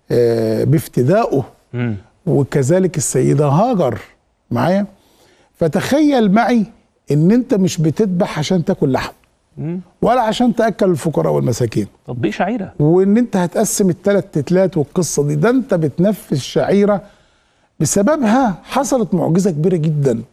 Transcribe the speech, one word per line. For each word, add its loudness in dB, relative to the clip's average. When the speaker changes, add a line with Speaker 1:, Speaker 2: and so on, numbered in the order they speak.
Speaker 1:
آه، 0
بافتدائه. 0
Speaker 2:
مم. -4
Speaker 1:
وكذلك 0
السيدة 0
هاجر. 0
معايا؟ 0
فتخيل 2
معي 2
إن 4
أنت 2
مش 0
بتذبح 0
عشان -2
تاكل 0
لحم، -4
Speaker 2:
مم. -8
Speaker 1:
ولا 2
عشان 0
تأكل 0
الفقراء -2
والمساكين، -2
Speaker 2:
تطبيق -4
شعيرة. -4
Speaker 1:
وإن 4
أنت 0
هتقسم 0
التلات -2
تتلات 0
والقصة -2
دي، -2
ده 2
أنت 0
بتنفذ -2
شعيرة 0
بسببها 2
حصلت -2
معجزة 2
كبيرة 0
جدا. 0